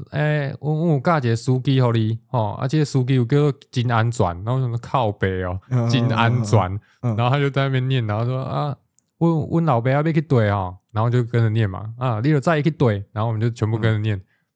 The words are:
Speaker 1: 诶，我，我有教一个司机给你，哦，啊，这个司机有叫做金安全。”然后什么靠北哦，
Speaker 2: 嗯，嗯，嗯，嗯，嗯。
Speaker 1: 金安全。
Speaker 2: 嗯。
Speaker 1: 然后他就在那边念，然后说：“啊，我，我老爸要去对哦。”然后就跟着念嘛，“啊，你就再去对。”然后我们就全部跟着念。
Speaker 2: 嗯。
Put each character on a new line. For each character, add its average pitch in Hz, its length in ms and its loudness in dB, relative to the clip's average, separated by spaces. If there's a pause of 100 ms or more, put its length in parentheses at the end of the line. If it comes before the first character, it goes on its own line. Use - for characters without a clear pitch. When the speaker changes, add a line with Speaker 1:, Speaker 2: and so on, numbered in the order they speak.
(120)
Speaker 1:
诶， 151 480 -2
我， 147 140 -2
我 160 200 0
有 135 60 2
教 160 200 2
一 - 20 -4
个 117 140 2
司 127 240 0
机 131 200 2
给 123 120 4
你， 113 280 0 (100)
哦， 104 300 -2
啊， 135 80 -4
这 156 120 0
个 151 60 2
司 131 180 0
机 131 100 0
有 127 120 4
叫 143 120 2 (140)
做 - 80 -6 (100)
金 120 220 0
安 113 200 2
全。” 104 140 0 (180)
然 - 20 -10
后 127 140 -2
什 127 80 -2
么 117 120 -4
靠 120 320 -2
北 95 320 -2
哦， 90 160 -6 (100)
Speaker 2:
嗯， 127 80 0
嗯， 120 40 0
嗯， 117 40 0
嗯， - 20 -2
嗯。 - 20 -2
Speaker 1:
金 123 220 0
安 117 320 0
全。 101 360 0 (220)
Speaker 2:
嗯。 117 140 -2
Speaker 1:
然 117 80 0
后 123 60 2
他 143 100 0
就 143 120 0
在 135 140 0
那 135 40 -2
边 131 180 -2
念， 131 200 0
然 104 100 -2
后 117 80 -2
说 131 200 -4
：“啊， 143 300 -4 (440)
我， 165 260 0
我 165 160 0
老 139 180 2
爸 127 120 0
要 143 100 2
去 156 200 0
对 117 280 2
哦。” 92 260 -2 (160)
然 107 120 -2
后 120 60 2
就 123 140 2
跟 117 160 -2
着 113 120 4
念 110 180 2
嘛 98 300 -10
，“啊， 120 240 -2
你 147 60 2
就 151 100 2
再 156 220 0
去 160 100 0
对。” 107 420 0
然 107 100 -2
后 117 40 -2
我 117 40 -2
们 110 80 -2
就 117 120 0
全 110 180 -2
部 113 80 0
跟 110 160 2
着 107 60 -2
念。 107 180 -2
Speaker 2:
嗯。 92 80 -12 (300)